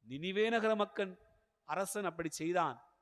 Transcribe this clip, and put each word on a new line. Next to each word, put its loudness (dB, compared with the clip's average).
நினிவே 0
நகர 4
மக்கள் 0
அரசன் -2
அப்படி -4
செய்தான் 0